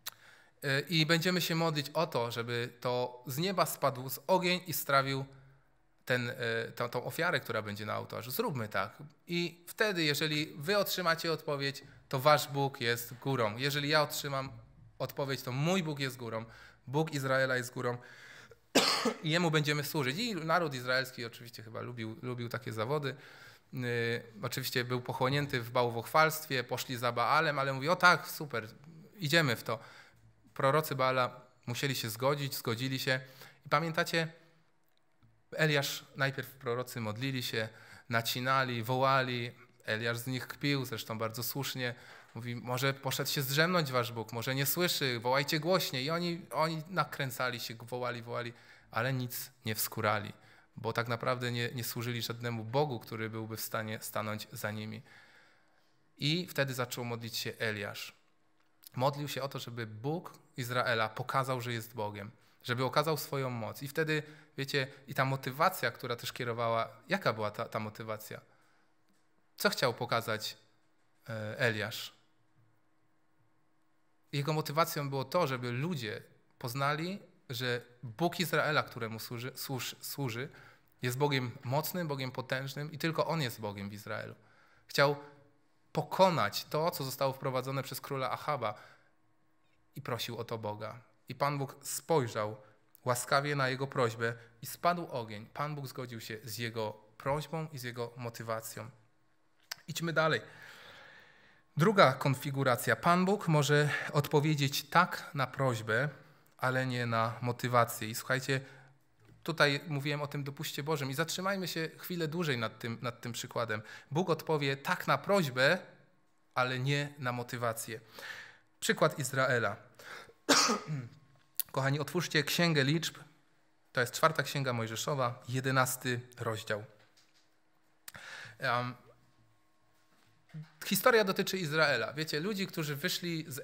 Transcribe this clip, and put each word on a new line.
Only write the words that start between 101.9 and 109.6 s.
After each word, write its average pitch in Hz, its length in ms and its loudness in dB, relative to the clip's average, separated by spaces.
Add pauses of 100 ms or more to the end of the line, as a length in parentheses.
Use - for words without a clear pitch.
konfiguracja. 131 840 2
Pan 175 280 4
Bóg 196 240 0
może 147 400 6 (240)
odpowiedzieć 143 760 2
"tak" - 460 4
na 135 120 0
prośbę, 117 640 2 (500)
ale 131 280 2
nie 123 200 0
na 117 360 2
motywację. 120 640 4
I 110 60 -4
słuchajcie, 135 460 0 (840)
tutaj 147 460 4